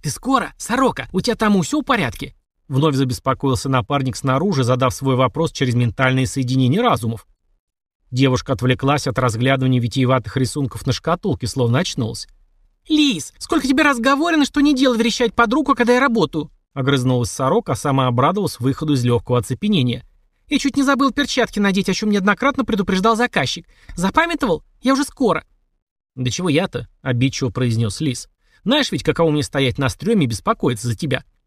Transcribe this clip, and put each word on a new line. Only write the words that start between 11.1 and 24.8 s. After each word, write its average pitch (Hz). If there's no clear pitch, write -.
словно 123
очнулась. 120
«Лис, 294
сколько 302
тебе 285
раз 277
говорено, 285
что 285
не 294
дело 254
верещать 233
под 233
руку, 285
когда 240
я 247
работаю?» 214
Огрызнулась 127
сорока, 143
а -
сама 135
обрадовалась 147
выходу 139
из 127
лёгкого 123
оцепенения. 127
«Я 294
чуть 269
не 277
забыл 269
перчатки -
надеть, 196
о 185
чём 214
неоднократно 208
предупреждал 202
заказчик. 196
Запамятовал? 220